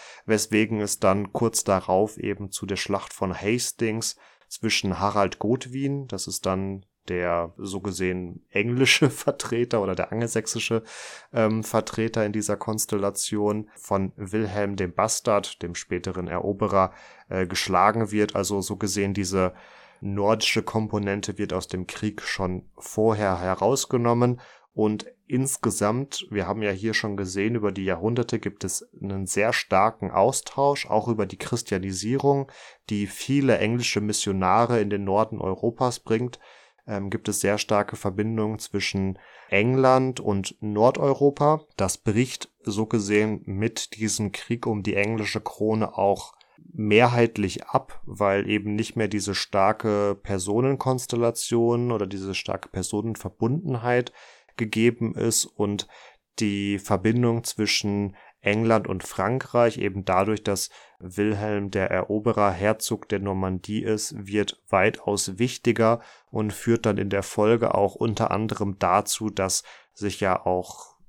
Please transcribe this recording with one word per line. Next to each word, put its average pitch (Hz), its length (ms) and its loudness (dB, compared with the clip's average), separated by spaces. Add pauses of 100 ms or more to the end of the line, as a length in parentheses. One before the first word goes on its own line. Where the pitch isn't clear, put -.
(260)
weswegen 107 540 2
es 104 200 -2
dann 98 340 2
kurz - 300 0
darauf 95 540 2
eben 101 340 -6
zu - 140 -8
der 98 120 -4
Schlacht - 360 -4
von 92 200 -4
Hastings 113 840 -2 (320)
zwischen 101 520 -2
Harald 101 400 2
Godwin, 131 680 -2
das 98 200 -8
ist - 180 -6
dann 98 400 -2 (240)
der 87 480 0
so 98 240 -8
gesehen 90 680 -4
englische 123 600 4
<laughs> - 0 -
Vertreter 120 720 0
oder 95 120 0
der - 200 -4
angelsächsische, 113 680 -2 (500)
ähm, 110 320 2
Vertreter 110 600 0
in 104 60 -2
dieser 104 240 -2
Konstellation, 104 1200 -2
von 98 400 -2
Wilhelm 101 640 -2
dem 90 160 -2
Bastard, 104 680 0
dem 87 140 -8
späteren 90 540 -6
Eroberer, 95 640 2 (340)
äh, 92 180 -2
geschlagen 98 640 2
wird. 104 260 0
Also 98 240 0
so 95 160 -6
gesehen 98 360 -2
diese 92 400 0 (460)
nordische 101 640 0
Komponente 104 760 -2
wird 104 140 -2
aus 90 160 -2
dem 92 200 -6
Krieg - 340 -6
schon 92 560 -4
vorher 107 640 2
herausgenommen. 120 960 2 (340)
Und 107 320 0 (220)
insgesamt, 123 1040 -2
wir 98 160 -2
haben 101 140 -4
ja 104 100 0
hier 104 220 -2
schon 104 240 -2
gesehen, 101 380 0
über 104 180 0
die 95 120 -4
Jahrhunderte 107 540 0
gibt - 240 -8
es - 260 -6 (120)
einen 98 260 -6
sehr 104 240 2
starken 101 580 2
Austausch, 135 760 2
auch 107 240 0
über 107 160 0
die 92 120 -12
Christianisierung, 117 1120 0 (400)
die 101 180 0
viele 135 500 2
englische 117 420 0
Missionare 104 800 2
in 101 100 0
den 101 140 -4
Norden 107 380 0
Europas 113 580 -2
bringt, 120 400 -2 (460)
ähm, 98 240 -6
gibt 107 200 -4
es 101 100 -2
sehr 101 180 2
starke 104 380 0
Verbindungen 107 640 -2
zwischen 95 580 -2 (300)
England 131 720 4
und 98 400 -2
Nordeuropa. 139 1080 2 (120)
Das 95 200 0
bricht - 540 -2 (100)
so 107 260 -2
gesehen 104 580 2
mit 104 500 -4
diesem 107 360 -2
Krieg - 340 -6
um 107 180 -2
die 101 120 -2
englische 107 440 -2
Krone 110 580 -2
auch 98 360 0 (400)
mehrheitlich 113 920 2
ab, - 380 -2
weil 98 440 0
eben 104 260 0
nicht 110 200 -4
mehr 110 120 0
diese 98 280 -2
starke 101 880 2
Personenkonstellation 120 1700 0
oder 101 160 -2
diese 95 260 -6
starke - 360 -6
Personenverbundenheit 123 1400 -2 (440)
gegeben 113 600 2
ist - 300 0
und 101 420 -2 (520)
die 101 400 -2
Verbindung 113 640 2
zwischen 101 720 -2 (240)
England 110 480 2
und 92 160 -4
Frankreich 117 760 0
eben 98 260 -2
dadurch, 98 400 2
dass 98 260 -2 (300)
Wilhelm 101 720 -2
der 95 200 0
Eroberer 104 600 2
Herzog 104 560 -2
der 101 120 -2
Normandie 95 640 -2
ist, 107 320 -2 (120)
wird 101 420 -2
weitaus - 680 2
wichtiger 117 640 2 (280)
und 107 240 -2
führt 117 320 2
dann 104 120 2
in 101 120 -2
der 98 140 0
Folge 113 500 2
auch 101 220 2
unter 113 360 0
anderem 101 480 -2
dazu, 101 500 2
dass 95 340 -2 (300)
sich 101 260 -4
ja 95 260 0
auch, - 520 -4 (120)